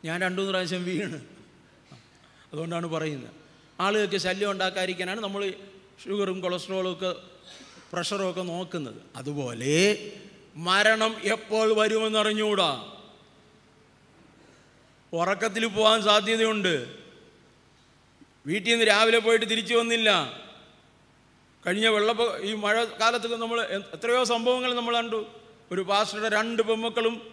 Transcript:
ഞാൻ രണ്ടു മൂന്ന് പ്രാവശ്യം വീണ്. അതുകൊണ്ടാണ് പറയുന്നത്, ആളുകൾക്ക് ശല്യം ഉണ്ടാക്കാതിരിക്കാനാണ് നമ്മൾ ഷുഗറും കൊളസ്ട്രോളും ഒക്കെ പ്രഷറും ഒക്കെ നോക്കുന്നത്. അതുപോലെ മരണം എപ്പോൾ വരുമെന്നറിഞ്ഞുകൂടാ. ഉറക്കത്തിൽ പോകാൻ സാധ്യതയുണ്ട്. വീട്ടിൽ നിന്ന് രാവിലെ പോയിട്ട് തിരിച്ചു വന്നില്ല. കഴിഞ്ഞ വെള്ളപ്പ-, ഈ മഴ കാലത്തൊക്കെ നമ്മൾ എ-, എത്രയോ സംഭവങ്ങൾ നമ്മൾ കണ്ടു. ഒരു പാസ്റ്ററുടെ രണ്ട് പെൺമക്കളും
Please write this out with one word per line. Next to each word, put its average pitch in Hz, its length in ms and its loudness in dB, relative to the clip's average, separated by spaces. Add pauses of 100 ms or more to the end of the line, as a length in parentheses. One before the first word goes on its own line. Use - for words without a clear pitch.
ഞാൻ 170 160 -4
രണ്ടു 185 200 0
മൂന്ന് 196 120 -2
പ്രാവശ്യം 180 300 -2
വീണ്. 175 360 -4 (1300)
അതുകൊണ്ടാണ് 165 340 -6
പറയുന്നത്, 156 440 -6 (480)
ആളുകൾക്ക് 196 380 2
ശല്യം 190 340 -2
ഉണ്ടാക്കാതിരിക്കാനാണ് 185 680 -2
നമ്മൾ 196 340 -4 (500)
ഷുഗറും 190 380 -2
കൊളസ്ട്രോളും 185 500 -2
ഒക്കെ 180 200 -4 (840)
പ്രഷറും 185 360 -2
ഒക്കെ 180 120 -6
നോക്കുന്നത്. 165 600 -8 (140)
അതുപോലെ 131 600 -2 (800)
മരണം 214 680 2
എപ്പോൾ 214 440 0 (120)
വരുമെന്നറിഞ്ഞുകൂടാ. 214 920 2 (2500)
ഉറക്കത്തിൽ 196 540 0
പോകാൻ 214 340 4
സാധ്യതയുണ്ട്. 214 760 2 (1700)
വീട്ടിൽ 196 260 -2
നിന്ന് 233 160 4
രാവിലെ 226 320 6
പോയിട്ട് 226 300 2
തിരിച്ചു 220 240 -2
വന്നില്ല. 233 360 2 (1600)
കഴിഞ്ഞ 208 200 2
വെള്ളപ്പ-, 214 540 2
ഈ 202 120 -4
മഴ 214 320 0 (160)
കാലത്തൊക്കെ 233 360 2
നമ്മൾ 226 240 -2
എ-, 196 340 -6
എത്രയോ 247 280 0
സംഭവങ്ങൾ 247 500 0
നമ്മൾ 233 220 -2
കണ്ടു. 226 300 -2 (460)
ഒരു 185 100 -4
പാസ്റ്ററുടെ 208 480 0
രണ്ട് 220 320 0
പെൺമക്കളും 226 600 0 (120)